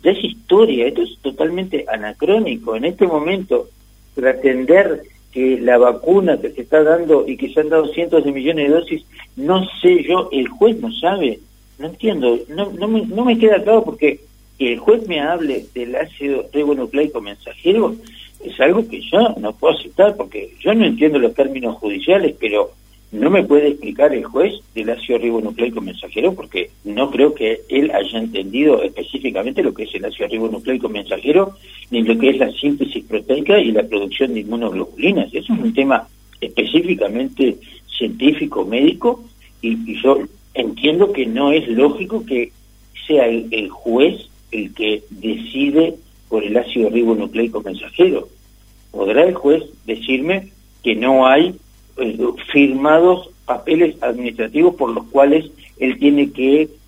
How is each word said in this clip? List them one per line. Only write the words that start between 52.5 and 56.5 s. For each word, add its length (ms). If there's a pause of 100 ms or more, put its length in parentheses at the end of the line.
firmados 800 (160)
papeles 560
administrativos 760
por 160
los 140
cuales 400 (320)
él 200
tiene 340
que 380 (180)